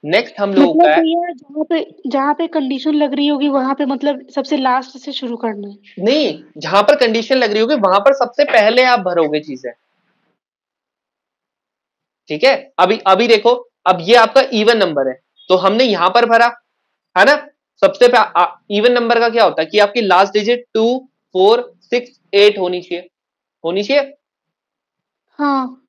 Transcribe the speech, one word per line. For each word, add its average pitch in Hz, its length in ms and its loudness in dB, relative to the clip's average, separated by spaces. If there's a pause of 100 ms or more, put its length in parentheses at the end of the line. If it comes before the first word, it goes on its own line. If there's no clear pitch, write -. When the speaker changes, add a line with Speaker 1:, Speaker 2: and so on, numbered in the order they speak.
Speaker 1:
Next 202 360 -4
हम 202 120 -2
लोगों 185 220 2
Speaker 2:
मतलब 339 100 4
Speaker 1:
का 302 60 4
है 330 120 2
Speaker 2:
भैया, 339 300 -2
जहाँ 294 320 -10
पे, 320 220 -4 (220)
जहाँ 277 260 -2
पे 330 140 -4
condition 285 460 -4
लग 285 200 -2
रही 285 140 -2
होगी 294 220 -2
वहां 269 240 -2
पे 285 120 -4
मतलब 277 440 -4
सबसे 277 260 -4
last 262 420 -4
से 277 140 -14
शुरू 240 260 -10
करना 208 300 -8
है? 202 80 -20 (240)
Speaker 1:
नहीं, 254 420 -2 (160)
जहां 180 240 0
पर 202 140 2
condition 233 400 -2
लग 226 160 0
रही 214 100 -2
होगी 262 200 0
वहां 196 180 2
पर 269 160 2
सबसे 247 300 -2
पहले 240 400 2
आप 247 160 2
भरोगे 160 400 -2
चीजें, 131 300 -14 (2500)
ठीक 151 140 -4
है। 262 100 4 (240)
अभी, 196 200 2
अभी 196 300 2
देखो, 226 260 2 (320)
अब 180 160 0
ये 202 140 2
आपका 254 260 4 (120)
even 220 240 2
number 147 300 -2
है 127 100 -8 (320)
तो 185 80 4
हमने 202 260 0
यहाँ 185 260 0
पर 233 160 2
भरा, 233 200 4 (720)
है 190 100 4
ना। 285 100 4 (460)
सबसे 240 260 2
पह-, 240 100 2
आ, 180 280 0 (240)
even 214 220 2
number 233 280 0
का 233 80 0
क्या 220 160 2
होता 160 180 0
है 160 40 -4
कि 202 140 -2
आपकी 208 220 0
last 196 300 2
digit 226 320 -2 (100)
two, 233 240 0 (360)
four, 226 380 2 (100)
six, - 380 -8 (140)
eight 202 240 4
होनी 180 240 -4
चाहिए, 175 260 -12 (560)
होनी 180 180 -4
चाहिए। 277 300 -2 (1300)
Speaker 2:
हाँ। 269 500 -4